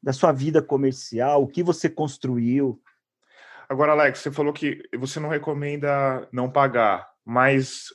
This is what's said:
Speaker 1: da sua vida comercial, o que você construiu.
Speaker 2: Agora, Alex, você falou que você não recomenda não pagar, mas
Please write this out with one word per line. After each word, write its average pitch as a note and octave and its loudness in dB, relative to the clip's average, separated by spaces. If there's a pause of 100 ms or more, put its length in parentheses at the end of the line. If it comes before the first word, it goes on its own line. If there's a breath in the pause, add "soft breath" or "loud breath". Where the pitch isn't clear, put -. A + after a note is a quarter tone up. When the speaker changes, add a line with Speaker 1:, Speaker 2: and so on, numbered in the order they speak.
Speaker 1:
da C3+ -2
sua D#3 4
vida D3+ 2
comercial, C#3 0
o C3+ -2
que E3+ -4
você E3+ 0
construiu. C3+ -2 (880 loud breath)
Speaker 2:
Agora, D3 2
Alex, D3 2
você D3 -8
falou D3 -2
que D3 -6 (160)
você C3+ -8
não D3+ -6
recomenda C#3+ -2
não B2+ -4
pagar, A#2+ 2 (160)
mas C3 2